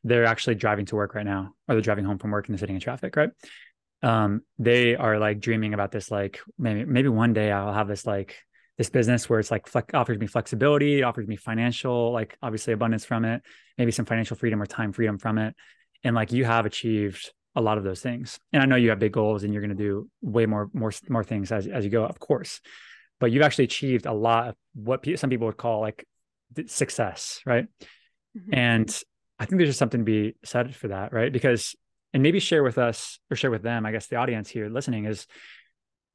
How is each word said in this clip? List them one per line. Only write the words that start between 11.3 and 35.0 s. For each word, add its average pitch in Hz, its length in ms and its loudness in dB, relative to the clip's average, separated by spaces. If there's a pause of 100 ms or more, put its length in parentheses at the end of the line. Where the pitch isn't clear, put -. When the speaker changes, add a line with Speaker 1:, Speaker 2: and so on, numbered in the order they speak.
Speaker 1:
financial, 117 760 0
like, 113 320 -4
obviously 113 300 -2
abundance 110 300 0
from 113 220 0
it, 117 160 -2 (380)
maybe 117 120 4
some 117 140 -2
financial 113 320 -2
freedom 110 240 -2
or 101 60 -6
time 107 240 -4
freedom 107 260 -2
from 110 220 -2
it. 110 160 -4 (480)
And, 117 120 2
like, 110 160 0
you 123 140 2
have 117 220 2
achieved 104 680 -2 (220)
a 131 60 0
lot 107 180 2
of 95 40 -6
those 95 180 -6
things. 123 380 -8 (140)
And 143 80 6
I 135 60 6
know 131 80 6
you 120 160 6
have 101 80 0
big 107 140 2
goals 107 300 2
and 104 80 -2
you're 104 120 -4
gonna 104 100 -4
do 101 340 -4 (140)
way 113 240 2
more, 104 260 -2
more, 110 200 -2 (180)
more 117 140 0
things 101 280 -4
as, 101 140 -2
as 139 180 -4
you 101 60 -2
go, 110 160 2
of - 140 -8
course. - 420 -4 (560)
But 120 140 2
you've 139 120 6
actually 143 200 4
achieved 127 420 0
a 131 60 -4
lot 113 380 2
of 104 60 -12 (180)
what 123 280 -4
pe-, 165 140 -4
some 139 140 -2
people 117 180 0
would 107 80 -4
call, 113 240 -2
like, 110 260 -6 (480)
th-, 151 160 -10
success, - 760 -4
right? 123 200 2 (720)
Speaker 2:
Mm-hmm. 185 160 -6
Speaker 1:
And 117 500 2 (360)
I 113 60 -2
think 190 120 0
there's 165 120 6
just 127 100 -2
something 120 220 2
to 107 40 0
be 107 380 0
said 123 320 -4
for - 140 -8
that, 98 240 -8
right? 120 180 0
Because, 123 460 0 (360)
and 127 80 4
maybe 165 200 4
share 156 200 2
with 127 160 2
us 120 420 -2 (120)
or 127 60 -2
share 135 120 0
with 107 140 -2
them, 117 220 -2
I 107 80 -4
guess 110 140 -6
the 120 100 -4
audience 117 320 -2
here 107 200 -6
listening 117 360 -4